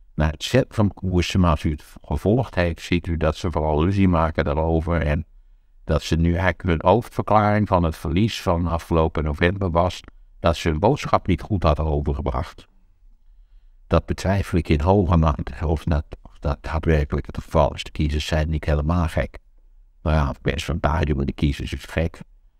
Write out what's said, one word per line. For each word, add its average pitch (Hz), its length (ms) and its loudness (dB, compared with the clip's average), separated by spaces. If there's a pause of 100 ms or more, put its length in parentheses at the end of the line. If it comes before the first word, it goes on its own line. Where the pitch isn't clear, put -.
(140)
naar 78 160 0
het - 140 -10
zet 127 240 2
van 104 260 0
koersen, 90 460 0
maar 87 100 4
als 76 140 0
u 82 60 0
het 76 140 -6 (180)
gevolgd 104 520 -2
heeft, 87 280 -2
ziet 87 240 -2
u 85 100 -2
dat 78 200 0
ze 92 140 -4
vooral 78 340 0
ruzie 98 240 4
maken 80 360 2
daarover. 80 560 0
En 76 260 -2 (580)
dat 76 180 0
ze - 140 -2
nu 82 140 2
eigenlijk 87 320 0
hun 85 180 0 (100)
hoofdverklaring 104 800 2
van 90 140 2
het 80 140 0
verlies 95 460 -2
van 87 240 0
afgelopen 80 580 0
november 87 460 0
was 85 300 0 (400)
dat 82 160 2
ze - 120 -4
hun 78 100 2
boodschap 107 480 0
niet 87 140 2
goed 101 220 -4
hadden 78 220 2
overgebracht. 71 840 -4 (1160)
Dat - 200 0
betwijfel 92 520 -2
ik 78 100 0
in 78 120 2
hoge 90 360 4
mate 80 500 0
of 78 180 -2
dat, 76 200 0 (180)
of - 160 -20
dat - 220 -4
daadwerkelijk 76 640 0
het - 120 -12
geval - 360 0
is. - 80 -10
De - 80 -16
kiezers 76 360 -2
zijn 78 220 0
niet 78 160 -2
helemaal 78 440 0
gek. - 300 -4 (640)
Maar 78 120 0
ja, 71 280 0
best - 220 -4
van 71 160 -4
daar 76 240 0
doen 71 200 -2
de 67 80 -2
kiezers - 400 -2
is - 120 -10
gek. - 360 -4 (400)